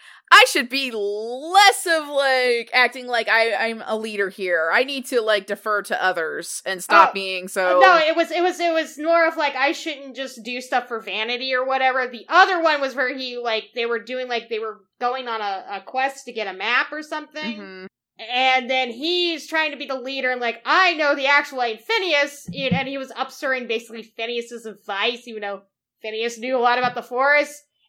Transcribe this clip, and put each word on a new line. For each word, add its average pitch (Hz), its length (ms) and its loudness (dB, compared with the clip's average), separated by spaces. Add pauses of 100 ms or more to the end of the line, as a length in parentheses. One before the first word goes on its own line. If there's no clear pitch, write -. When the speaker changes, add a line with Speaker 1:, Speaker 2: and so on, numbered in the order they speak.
(320)
Speaker 1:
"I 427 180 12
should 262 200 0
be 269 220 -4
less 254 960 2
of, 320 200 0
like, 254 640 2
acting 247 360 2
like 233 200 -2
I, 226 280 2 (140)
I'm 226 140 -8
a 220 140 -4
leader 214 320 -4
here. 175 420 0
I 226 120 4
need 269 240 -6
to, 247 140 0
like, 208 260 0
defer 202 360 -2
to - 200 -4
others 165 640 -2
and 185 160 -6
stop 196 260 6
Speaker 2:
Oh, - 40 -4
Speaker 1:
being 185 340 -6
so" 180 320 2
Speaker 2:
no, 349 180 10
it 320 180 4
was, 330 140 2
it 339 140 0
was, 359 160 0
it 339 140 2
was 311 260 -2
more 330 280 4
of, 330 100 -2
like, 285 180 -2
"I 269 160 2
shouldn't 277 440 -8
just 247 280 -10
do 247 180 -6
stuff 247 260 -2
for 226 120 -6
vanity 226 560 -4
or 254 100 0
whatever." 262 420 0
The 240 220 -14
other 359 320 6
one 311 180 2
was 269 140 -2
where 262 240 -2
he, 247 220 -8
like, 220 340 -4
they 233 140 -4
were 233 160 -2
doing, 254 240 -6
like, 233 220 -6
they 226 100 -4
were 214 220 -8 (200)
going 247 260 -2
on 226 140 -4
a, 196 240 -4 (120)
a 190 40 -10
quest 269 440 -4
to 247 60 -10
get 214 140 -4
a 190 80 -6
map 233 380 0
or 302 100 -8
something. 302 580 -10
Speaker 1:
Mm-hmm. 190 260 -14 (340)
Speaker 2:
And 247 500 0
then 262 220 0
he's 330 560 -2
trying 311 240 -2
to 285 60 -12
be 269 100 -10
the 262 120 -6
leader 254 300 -4
and, 254 120 -2
like, 233 220 -4
"I 349 300 4
know 302 220 2
the 277 100 -2
actual, 285 320 2
like, 233 240 -2
Phineas," 320 720 0
and 262 340 -2
he 277 120 -6
was 269 160 -10
upstirring 262 520 -4
basically 226 360 -6
Phineas's 233 640 -8
advice, 220 600 -4
even 220 140 -10
though 202 220 -8 (380)
Phineas 226 360 -6
knew 254 180 -4
a 254 40 2
lot 240 180 4
about 247 160 0
the 247 80 -6
forest. 285 640 0 (260)